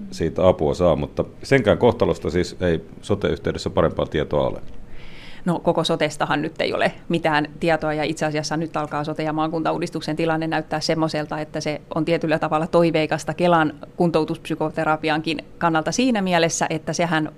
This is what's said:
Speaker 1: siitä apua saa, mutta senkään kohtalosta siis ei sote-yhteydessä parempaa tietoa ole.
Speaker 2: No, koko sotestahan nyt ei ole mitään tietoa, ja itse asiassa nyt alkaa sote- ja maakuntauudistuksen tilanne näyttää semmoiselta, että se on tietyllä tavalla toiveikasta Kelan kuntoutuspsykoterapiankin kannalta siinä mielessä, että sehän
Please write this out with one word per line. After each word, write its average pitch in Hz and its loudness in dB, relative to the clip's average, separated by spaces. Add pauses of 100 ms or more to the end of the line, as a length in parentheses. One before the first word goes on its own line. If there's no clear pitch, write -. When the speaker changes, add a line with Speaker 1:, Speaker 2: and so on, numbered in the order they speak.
(100)
Speaker 1:
siitä 85 2
apua 76 4
saa, 87 4
mutta 71 -2 (180)
senkään 104 4
kohtalosta 95 2
siis 85 0
ei 85 0 (180)
sote-yhteydessä 87 -2
parempaa 78 2
tietoa 71 0
ole. 53 -4 (840)
Speaker 2:
No, 170 0
koko 165 0
sotestahan 156 -2
nyt 160 -6
ei - 0
ole - 0 (160)
mitään 156 0 (120)
tietoa, 156 0
ja 151 -2
itse 156 -2
asiassa 151 -2
nyt 160 -4
alkaa 151 -4
sote- 156 -4
ja 156 -2
maakuntauudistuksen 160 -2
tilanne 160 0
näyttää 160 -2
semmoiselta, 156 -2
että 156 -8
se 151 -4 (140)
on 160 0
tietyllä 160 2
tavalla 156 0
toiveikasta 160 2
Kelan 165 4 (220)
kuntoutuspsykoterapiankin 156 0 (140)
kannalta 165 2
siinä 240 2
mielessä, 170 2
että 160 -4
sehän 160 0